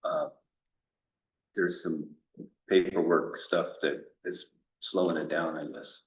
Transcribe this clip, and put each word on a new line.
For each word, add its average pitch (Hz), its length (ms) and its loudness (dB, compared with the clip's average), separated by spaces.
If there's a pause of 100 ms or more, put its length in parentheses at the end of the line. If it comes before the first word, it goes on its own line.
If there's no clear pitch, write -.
uh, - 240 0 (1300)
there's - 280 0
some 78 280 -4 (580)
paperwork 87 680 4
stuff - 300 0 (160)
that - 220 0 (200)
is - 220 -8 (340)
slowing 90 360 0
it 76 120 -2
down, 80 280 -2
I 76 100 -8
guess. - 400 -14